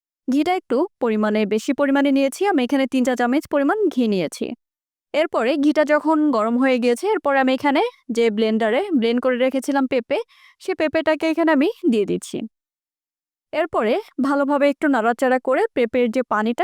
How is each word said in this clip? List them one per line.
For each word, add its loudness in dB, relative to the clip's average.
ঘিটা 0
একটু -2
পরিমাণে, 0
বেশি -2
পরিমাণে 2
নিয়েছি, -2
আমি 0
এখানে 0
তিন -2
চা 0
চামচ 0
পরিমাণ 0
ঘি 0
নিয়েছি। -2
এরপরে 0
ঘিটা 2
যখন 2
গরম 0
হয়ে 2
গিয়েছে, 0
এরপরে 0
আমি 2
এখানে 0
যে 0
ব্লেন্ডারে 0
ব্লেন্ড 0
করে 0
রেখেছিলাম 0
পেঁপে, -2
সে -6
পেঁপেটাকে 0
এখানে 0
আমি 2
দিয়ে 2
দিচ্ছি। -6
এরপরে 0
ভালোভাবে 0
একটু -4
নাড়াচাড়া 0
করে 0
পেঁপের 0
যে 2
পানিটা, 0